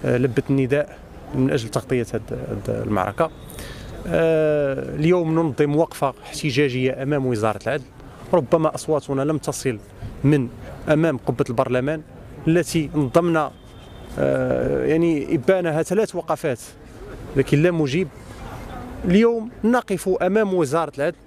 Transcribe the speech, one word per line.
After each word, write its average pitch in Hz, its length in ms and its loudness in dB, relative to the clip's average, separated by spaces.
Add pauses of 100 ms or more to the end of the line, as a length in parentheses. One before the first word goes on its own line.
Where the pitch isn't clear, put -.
آه، 123 120 2
لبت 131 320 2
النداء 135 480 0 (380)
من 131 160 2
أجل 117 180 -2
تغطية 123 440 -2
هاد، 110 80 -4 (100)
هاد 110 560 -6
المعركة. 101 440 0 (760)
آه، 151 880 2
اليوم 160 440 2
ننظم 147 360 2
وقفة 151 380 0 (100)
احتجاجية 131 800 0
أمام 139 220 0
وزارة 110 420 0
العدل. 135 160 -2 (500)
ربما 156 420 4
أصواتنا 139 460 -2
لم 151 160 0
تصل 127 420 -4 (440)
من 135 260 4 (400)
أمام 151 280 4
قبة 135 320 0
البرلمان 127 520 0 (460)
التي 160 480 2
نظمنا، 156 560 2 (680)
آه، 131 680 2
يعني، 160 500 2
إبانها 165 480 2
ثلاث 196 320 0
وقفات، 156 440 -2 (760)
لكن 139 260 4
لا 175 100 6
مجيب. 160 360 0 (1000)
اليوم 226 440 4 (140)
نقف 214 460 2
أمام 190 440 2
وزارة 156 440 2
العدل 156 300 -2